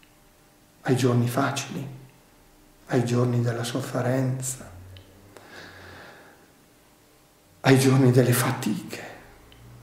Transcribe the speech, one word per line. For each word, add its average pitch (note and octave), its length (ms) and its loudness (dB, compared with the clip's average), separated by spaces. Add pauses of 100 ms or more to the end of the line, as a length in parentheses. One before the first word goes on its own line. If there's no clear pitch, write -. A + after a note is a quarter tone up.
(800)
ai C3+ 140 0
giorni A#2+ 320 2
facili, - 600 -4 (1000)
ai B2 180 0
giorni A#2+ 360 0
della A#2 220 -2
sofferenza, B2+ 1040 -4 (3000)
ai C3 180 6
giorni C3 320 6
delle A#2+ 240 6
fatiche, - 720 -4 (800)